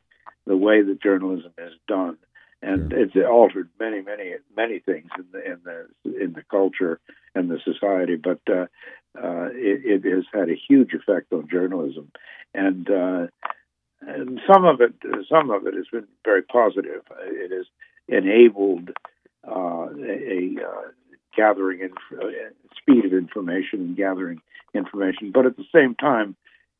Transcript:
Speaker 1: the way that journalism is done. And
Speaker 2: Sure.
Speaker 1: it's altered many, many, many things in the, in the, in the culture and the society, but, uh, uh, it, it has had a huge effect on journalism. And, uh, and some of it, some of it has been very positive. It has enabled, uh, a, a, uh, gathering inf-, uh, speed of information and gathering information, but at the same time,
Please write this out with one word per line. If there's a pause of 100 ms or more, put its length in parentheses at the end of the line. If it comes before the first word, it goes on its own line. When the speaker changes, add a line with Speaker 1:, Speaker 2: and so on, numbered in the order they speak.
(460)
Speaker 1:
the
way
that
journalism
is (140)
done. (460)
And
Speaker 2:
Sure.
Speaker 1:
it's
altered (100)
many,
many, (220)
many
things
in
the,
in
the,
in
the
culture (360)
and
the
society,
but, (100)
uh, (500)
uh,
it,
it
has
had
a (140)
huge
effect
on
journalism. (440)
And,
uh, (760)
and (120)
some
of
it, (360)
some
of
it
has
been (160)
very
positive. (200)
It
has (420)
enabled, (560)
uh, (120)
a,
a,
uh, (540)
gathering
inf-,
uh, (500)
speed
of
information
and
gathering (340)
information,
but
at
the
same
time, (440)